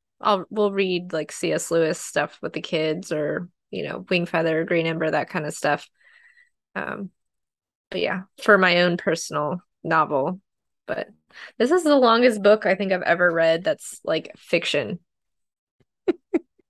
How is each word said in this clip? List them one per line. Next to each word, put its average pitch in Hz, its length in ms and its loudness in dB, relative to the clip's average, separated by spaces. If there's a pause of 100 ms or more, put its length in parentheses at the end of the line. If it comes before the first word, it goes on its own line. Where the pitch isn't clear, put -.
(200)
I'll, 196 300 0
we'll 208 220 0
read, 185 420 -2
like, 156 180 -6
C - 200 -4
S - 180 -4
Lewis 165 300 0
stuff - 420 -4
with - 100 -8
the - 80 -8
kids 160 520 -4
or, 156 360 -4 (220)
you 190 140 -8
know, - 180 -10
Wingfeather, 165 640 -2
Green 165 200 0
Ember, 160 240 -2
that 151 200 -2
kind 156 160 -6
of 151 80 -10
stuff. - 340 -2 (840)
Um, 196 360 -10 (800)
but 185 100 -6
yeah, 185 220 -2 (200)
for 208 160 6
my 175 240 4
own 175 160 2
personal 160 640 -4 (200)
novel. 160 580 0 (460)
But - 220 -6 (500)
this 247 120 2
is 349 140 4
the 294 120 4
longest 233 460 4
book 208 240 6
I 185 80 4
think 190 180 -2
I've 180 100 -2
ever 175 280 4
read 165 340 2
that's, - 400 -6
like, 160 320 -4
fiction. 160 640 -2 (1080)
<laughs> - 20 -10 (600)